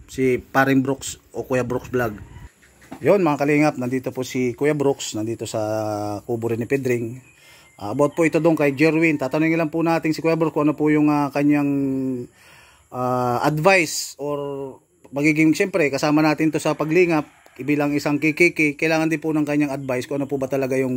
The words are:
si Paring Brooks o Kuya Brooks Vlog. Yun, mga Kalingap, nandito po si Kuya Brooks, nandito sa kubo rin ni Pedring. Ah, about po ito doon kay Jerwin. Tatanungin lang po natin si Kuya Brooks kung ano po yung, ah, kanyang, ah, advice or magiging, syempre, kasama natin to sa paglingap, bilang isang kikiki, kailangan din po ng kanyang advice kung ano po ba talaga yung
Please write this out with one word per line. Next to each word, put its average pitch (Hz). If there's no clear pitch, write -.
si 131
Paring 135
Brooks 135
o 113
Kuya 127
Brooks 123
Vlog. 120
Yun, 190
mga 147
Kalingap, 147
nandito 127
po 127
si 127
Kuya 143
Brooks, 139
nandito 113
sa 113
kubo 117
rin 113
ni 113
Pedring. 123
Ah, 104
about 143
po 170
ito 160
doon 165
kay 147
Jerwin. 156
Tatanungin 156
lang 160
po 160
natin 165
si 151
Kuya 160
Brooks 160
kung 151
ano 151
po 151
yung, 151
ah, 143
kanyang, 143
ah, 123
advice 156
or 143
magiging, 156
syempre, 190
kasama 147
natin 156
to 151
sa 151
paglingap, 156
bilang 147
isang 147
kikiki, 156
kailangan 160
din 160
po 160
ng 151
kanyang 147
advice 131
kung 139
ano 139
po 139
ba 131
talaga 135
yung 131